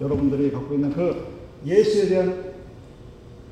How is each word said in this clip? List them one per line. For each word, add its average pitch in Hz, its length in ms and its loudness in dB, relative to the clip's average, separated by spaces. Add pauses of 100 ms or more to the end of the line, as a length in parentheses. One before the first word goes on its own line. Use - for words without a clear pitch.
여러분들이 139 520 2
갖고 135 220 -4
있는 143 180 0
그 170 340 -2 (380)
예수에 202 440 4
대한 185 440 0 (1000)